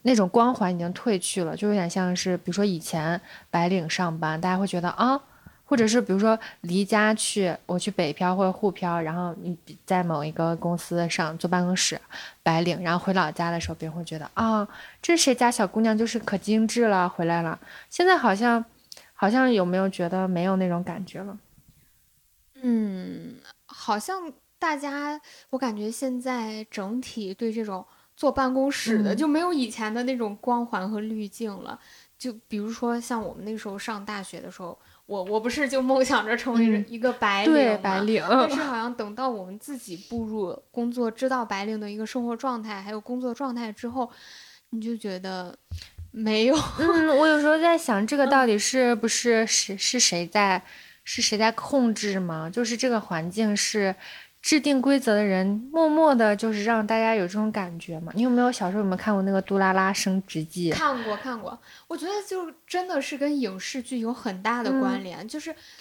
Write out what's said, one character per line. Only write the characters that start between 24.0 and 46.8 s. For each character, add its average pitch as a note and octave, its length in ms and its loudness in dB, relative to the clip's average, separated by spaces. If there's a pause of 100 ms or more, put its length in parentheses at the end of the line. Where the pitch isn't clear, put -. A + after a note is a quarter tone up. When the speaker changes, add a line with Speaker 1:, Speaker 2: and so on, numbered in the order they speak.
Speaker 2:
大 D#4 200 -2
家， C#4+ 420 -6 (300)
我 C4 80 -4
感 B3 180 -2
觉 G#3 160 -4
现 B3+ 300 -4
在 A3 500 -6
整 G#3+ 300 -6
体 G3 320 -8
对 A3+ 180 -2
这 A3 140 -4
种 F#3+ 200 -8 (300)
坐 C#4 160 2
办 C4 220 0
公 C4+ 180 2
室 A3 320 0
的， G3 100 2
Speaker 1:
嗯。 G3+ 40 0
Speaker 2:
就 D4+ 100 2
没 D4 120 4
有 F4+ 120 0
以 C4 180 0
前 A3 240 -6
的 A#3+ 100 -2
那 B3+ 120 -2
种 A3 240 -4
光 A#3+ 260 0
环 G3+ 240 -4
和 G#3 120 -4
滤 G#3+ 260 -6
镜 G#3 260 -8
了。 - 240 -12 (400)
就 B3 140 -8 (160)
比 A3 80 -6
如 G#3 160 -4
说 A#3+ 260 -2
像 A#3 240 -4
我 F3 120 -8
们 - 100 -14
那 A3 140 -6
时 G#3+ 100 -12
候 G3 100 -8
上 G#3 280 -8
大 G#3 180 -8
学 F3 160 -14
的 F3+ 100 -12
时 F#3 120 -18
候， F3 180 -12 (260)
我， G3+ 200 -6
我 G#3 120 -2
不 A3 120 0
是 C#4 180 0
就 C4 140 0
梦 C4 240 4
想 B3 200 2
着 A#3 120 0
成 B3 160 -4
为 A3 340 4
一 A#3 100 -12
个 B3 140 2
白 G3+ 340 0
领 D#4+ 80 6
嘛， D4 60 8
Speaker 1:
嗯。 A3+ 160 6
对， - 40 -2
白 F#3+ 240 0
领， G#3+ 200 2
嗯。 B3+ 240 4
Speaker 2:
但 - 40 -4
是 C#4 120 0
好 C4 140 -4
像 A#3 160 -4
等 G#3 200 -8
到 B3+ 160 -4
我 G#3 140 -6
们 F#3+ 160 -12
自 C#4+ 180 -12
己 F#3 200 -14 (120)
步 A#3 140 -6
入 G#3+ 340 -6 (140)
工 A#3+ 180 -4
作， A#3+ 220 -2
知 C4 160 -4
道 B3+ 160 0
白 G3+ 220 -6
领 A3 120 -4
的 G#3 140 -8
一 G#3 60 -10
个 A3 80 -6
生 A#3+ 200 -4
活 A#3 80 -4
状 A#3 300 -4
态， G#3 180 -10
还 G3+ 80 -12
有 G#3+ 120 -8
工 B3 180 -8
作 B3 140 -4
状 C4 200 -6
态 A#3 160 -6
之 A#3 200 -10
后， A#3+ 200 -4 (600)
你 A3+ 100 -6
就 A#3 160 -4
觉 G3 240 -6
得 F#3 340 -8 (580)
没 A3 340 2
有。 C#4 100 6 (240)
Speaker 1:
嗯， D#4+ 380 6